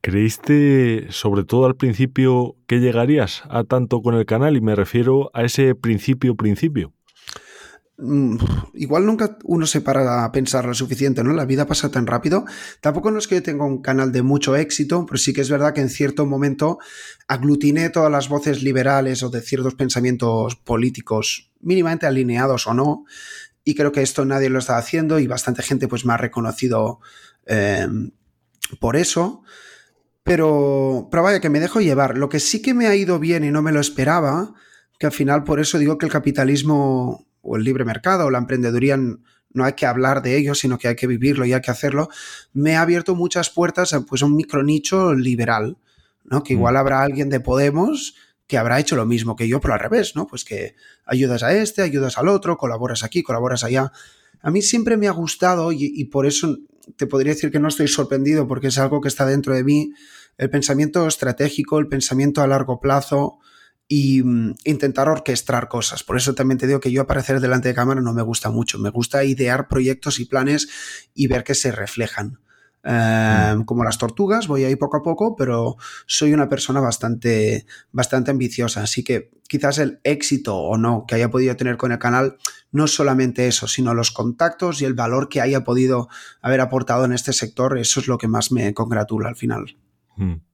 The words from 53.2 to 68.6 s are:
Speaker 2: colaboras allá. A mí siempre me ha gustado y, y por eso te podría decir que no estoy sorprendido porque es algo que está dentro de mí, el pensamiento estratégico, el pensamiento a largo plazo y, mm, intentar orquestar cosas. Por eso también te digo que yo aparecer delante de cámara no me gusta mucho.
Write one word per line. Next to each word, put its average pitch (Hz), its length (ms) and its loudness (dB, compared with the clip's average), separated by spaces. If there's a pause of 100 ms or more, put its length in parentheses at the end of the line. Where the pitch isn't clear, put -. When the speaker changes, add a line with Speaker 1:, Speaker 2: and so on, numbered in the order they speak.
Speaker 2:
colaboras 123 420 -2
allá. 131 260 0 (520)
A 156 80 -2
mí 185 120 2
siempre 226 360 2
me 208 100 2
ha 190 40 0
gustado 170 600 0
y, 151 60 -4 (160)
y 143 120 -6
por 139 200 0
eso 143 320 0 (380)
te - 100 -4
podría 139 260 2
decir 151 180 -2
que 151 80 0
no 151 100 2
estoy 151 200 0
sorprendido 143 580 0
porque 127 200 -4
es 131 100 0
algo 135 240 2
que 147 80 -2
está 135 160 -2
dentro 139 300 0
de 127 100 0
mí, 147 280 2 (440)
el 131 140 -2
pensamiento 147 560 0
estratégico, 147 720 -2
el 147 100 0
pensamiento 139 540 0
a 135 40 4
largo 135 340 0
plazo 139 580 0 (500)
y, 135 340 2
mm, 117 420 0
intentar 139 440 0
orquestar 139 600 -2
cosas. - 360 -6
Por 120 140 -2
eso 127 160 0
también 131 240 0
te 127 80 -2
digo 135 140 2
que 131 120 -4
yo 135 80 0
aparecer 135 400 0
delante 127 280 0
de 123 60 -2
cámara 127 280 0
no 120 100 -2
me 117 80 0
gusta 113 300 -4
mucho. 113 280 -2